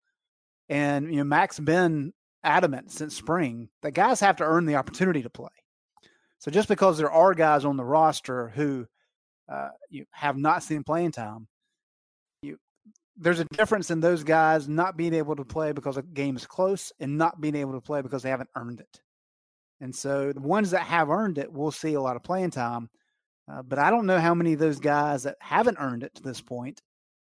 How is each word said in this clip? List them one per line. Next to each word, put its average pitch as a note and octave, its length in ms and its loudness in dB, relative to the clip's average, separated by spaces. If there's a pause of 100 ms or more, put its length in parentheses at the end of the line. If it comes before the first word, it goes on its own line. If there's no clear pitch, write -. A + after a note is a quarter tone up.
(680)
And, C#3+ 420 -2
you D3 80 -2
know, C#3+ 60 0
Mac's D#3+ 360 2
been D#3+ 520 0 (300)
adamant D#3 480 2
since D3+ 240 -10
spring B2 540 -4 (140)
that D3 100 -6
guys G#3+ 280 4
have G3 160 4
to E3 80 -2
earn E3 220 2
the D3 100 2
opportunity D3 460 0
to A#2 80 -10
play. - 200 -18 (880)
So - 120 -10
just G3+ 180 2
because F#3+ 300 4
there D3+ 120 2
are E3+ 240 8
guys D3+ 300 4
on C#3+ 120 0
the B2+ 80 -6
roster C3+ 640 0
who, C3 380 -4 (600)
uh, C#3 200 -8 (220)
you C#3+ 200 -16
have C#3+ 260 -4
not D3+ 260 0
seen D3+ 200 -6
playing D#3+ 300 -2
time, A2 340 -12 (960)
you, C#3+ 160 -14 (580)
there's E3+ 240 2
a D#3+ 120 0
difference G#3 380 0
in E3 100 -2
those E3 240 2
guys D#3 440 4
not E3+ 280 -2
being E3 180 -2
able D3+ 220 -2
to C#3 80 -8
play D3+ 280 -4
because C#3 260 -6
a C3 40 -6
game C#3+ 340 -6
is - 100 -12
close F#3 540 -4
and D3 160 -6
not E3 240 0
being D3+ 140 -4
able C3+ 200 -6
to B2+ 60 -8
play D3 220 -6
because B2+ 200 -8
they C3 80 -4
haven't C3 260 -6
earned A#2+ 240 -12
it. - 200 -20 (800)
And B2+ 140 -12
so C#3 380 -4
the C3+ 80 -10
ones F#3 300 0
that F3 120 0
have D#3 280 2
earned F#3+ 280 0
it, - 140 -6
we'll D3 180 -4
see D#3 240 -4
a C#3 60 0
lot B2+ 160 -2
of A#2 60 -12
playing F3+ 280 -4
time. A#2+ 400 -6 (600)
Uh, C3+ 120 -14
but C3 160 -6
I D#3 120 4
don't A3+ 160 2
know F#3 120 4
how E3+ 160 4
many E3+ 200 2
of C#3+ 40 -2
those D3 220 0
guys D3 420 0
that C#3 180 -8
haven't G#3+ 380 0
earned B2 240 -6
it D3 140 -14
to - 60 -20
this B2+ 180 -10
point B2+ 420 -12 (380)